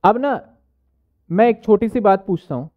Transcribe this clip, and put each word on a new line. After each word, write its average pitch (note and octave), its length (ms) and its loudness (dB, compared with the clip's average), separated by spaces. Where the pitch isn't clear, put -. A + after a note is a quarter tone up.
अब G#3+ 100 2
ना, C4 240 -4
मैं G#3 180 2
एक A#3 160 -2
छोटी A3 240 2
सी A#3 120 -4
बात G3 260 0
पूछता E3+ 280 -6
हूँ। C3 220 -10